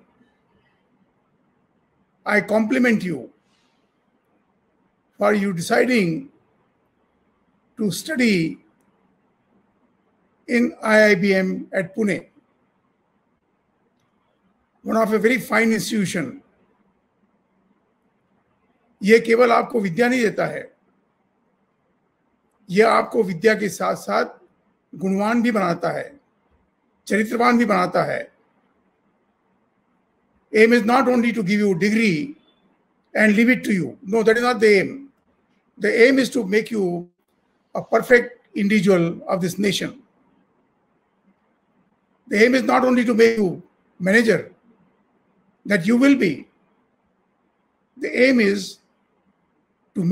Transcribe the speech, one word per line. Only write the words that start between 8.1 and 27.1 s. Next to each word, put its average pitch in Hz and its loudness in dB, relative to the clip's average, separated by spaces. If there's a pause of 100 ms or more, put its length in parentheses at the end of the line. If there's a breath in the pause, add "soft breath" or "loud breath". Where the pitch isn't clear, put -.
in 240 0 (140)
I 214 4
I 202 4
B 190 0
M 190 -4
at 185 -6
Pune, 202 -2 (2750)
one 214 -2
of 208 -2
a 214 2
very 233 2
fine 226 0
institution. 180 -4 (2750)
ये 220 6
केवल 233 2
आपको 233 0
विद्या 202 -2
नहीं 247 0
देता 180 -2
है, 147 -10 (1900)
ये 190 -2
आपको 220 -2
विद्या 190 -2
के 202 -6
साथ-साथ 190 -6 (720)
गुणवान 202 -2
भी 240 0
बनाता 175 -2
है, 147 -12 (880)
चरित्रवान 226 0